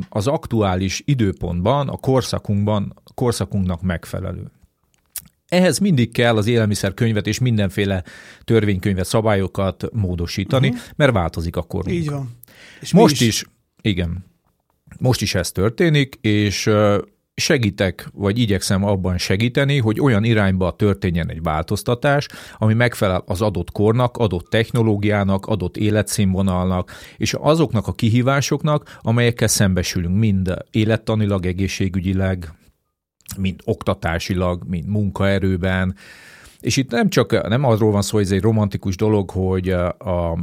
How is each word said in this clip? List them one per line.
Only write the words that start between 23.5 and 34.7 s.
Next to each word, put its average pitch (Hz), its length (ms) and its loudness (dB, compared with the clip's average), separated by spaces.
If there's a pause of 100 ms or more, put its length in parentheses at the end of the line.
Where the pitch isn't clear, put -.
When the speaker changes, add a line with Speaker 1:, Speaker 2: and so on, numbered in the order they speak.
Speaker 1:
kornak, 113 440 2
adott 90 340 -2
technológiának, 104 960 0
adott 90 300 -4
életszínvonalnak, 95 1160 0 (240)
és - 180 -4
azoknak 147 520 0
a 95 60 -4
kihívásoknak, 135 1120 0
amelyekkel 117 460 2
szembesülünk, 92 720 0
mind 95 360 0 (160)
élettanilag, 107 760 0
egészségügyileg, 92 1080 -2 (840)
mind 95 260 -4
oktatásilag, 90 1040 -2
mind 87 200 -6